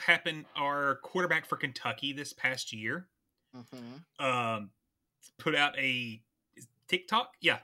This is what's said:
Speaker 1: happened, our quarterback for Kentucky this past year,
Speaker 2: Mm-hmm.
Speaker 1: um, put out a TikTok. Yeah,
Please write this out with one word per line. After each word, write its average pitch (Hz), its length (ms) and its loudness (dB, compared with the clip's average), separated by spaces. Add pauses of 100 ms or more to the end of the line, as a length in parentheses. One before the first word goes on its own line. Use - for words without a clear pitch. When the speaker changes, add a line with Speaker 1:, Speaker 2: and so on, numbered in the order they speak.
Speaker 1:
happened, 160 500 2
our 143 420 2
quarterback 165 500 0
for 156 100 0
Kentucky 135 560 -4
this 143 200 -10
past 131 400 -2
year, 120 360 -6 (440)
Speaker 2:
Mm-hmm. 123 440 -14 (220)
Speaker 1:
um, 117 520 0 (680)
put 156 160 0
out 147 240 4
a 123 440 -2 (680)
TikTok. 220 520 0
Yeah, 151 220 4